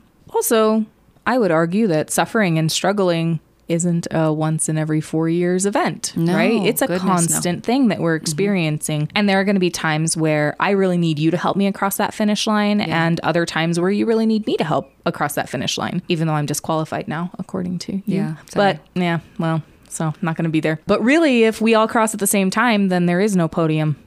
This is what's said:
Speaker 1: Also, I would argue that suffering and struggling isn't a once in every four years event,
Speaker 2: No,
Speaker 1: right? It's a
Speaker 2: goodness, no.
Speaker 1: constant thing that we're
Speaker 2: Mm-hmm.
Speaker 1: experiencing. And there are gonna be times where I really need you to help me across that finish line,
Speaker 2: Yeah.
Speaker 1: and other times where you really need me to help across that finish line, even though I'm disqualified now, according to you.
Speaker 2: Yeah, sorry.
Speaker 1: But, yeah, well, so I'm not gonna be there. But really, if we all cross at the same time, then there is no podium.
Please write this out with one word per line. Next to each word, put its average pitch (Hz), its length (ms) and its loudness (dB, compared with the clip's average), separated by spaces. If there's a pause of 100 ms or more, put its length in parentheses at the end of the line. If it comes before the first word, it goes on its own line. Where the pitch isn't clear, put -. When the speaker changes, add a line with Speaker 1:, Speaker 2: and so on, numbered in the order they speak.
(300)
Speaker 1:
Also, 220 560 2 (400)
I 226 120 0
would 196 120 2
argue 170 380 2
that 151 220 0
suffering 170 480 0
and 160 140 0
struggling 170 680 0 (280)
isn't 170 420 0
a 160 220 0
once 156 360 -2
in 156 80 -2
every 156 240 0
four 160 280 -2
years 175 360 0
event, - 520 -2
Speaker 2:
No, 170 180 2
Speaker 1:
right? - 320 2
It's - 160 0
a 269 60 2
Speaker 2:
goodness, 185 160 -2
no. 190 40 0
Speaker 1:
constant 170 540 0
thing 254 240 2
that 190 140 2
we're 165 160 2
Speaker 2:
Mm-hmm. 156 80 -6
Speaker 1:
experiencing. 156 880 -2
And 208 140 2
there 190 100 4
are 196 60 2
gonna 202 160 2
be 180 100 2
times 156 460 -2
where 151 420 0
I 180 120 0
really 190 280 2
need 160 220 0
you 160 100 2
to 175 60 0
help 165 200 -2
me 196 120 2
across 196 300 -2
that 208 140 -2
finish 208 360 -2
line, 208 320 0
Speaker 2:
Yeah. 165 260 0
Speaker 1:
and 165 140 0
other 170 260 0
times 165 320 -2
where 185 140 0
you 214 140 0
really 220 200 2
need 220 180 0
me 320 120 -2
to - 80 -2
help 139 260 -2 (160)
across 160 300 -4
that 143 120 -4
finish - 300 -6
line, 170 300 -4
even 165 180 0
though 156 80 0
I'm 147 120 -2
disqualified 160 600 -4
now, 170 320 -6
according 180 420 -6
to - 120 -10
you. 196 140 -6
Speaker 2:
Yeah, 175 280 -2 (180)
sorry. 196 220 2
Speaker 1:
But, - 260 -8
yeah, 170 200 0 (180)
well, 165 240 -2 (260)
so - 180 -6
I'm 151 140 -2
not 165 160 -4
gonna 170 120 -2
be 160 120 0
there. 156 280 -2
But 208 160 2
really, 262 400 4
if 220 160 0
we 226 160 4
all 220 100 4
cross 220 260 0
at 208 60 -10
the 202 80 -2
same 196 240 2
time, 214 380 2
then 180 180 2
there 175 140 2
is 202 160 2
no 170 100 4
podium. 156 480 0 (120)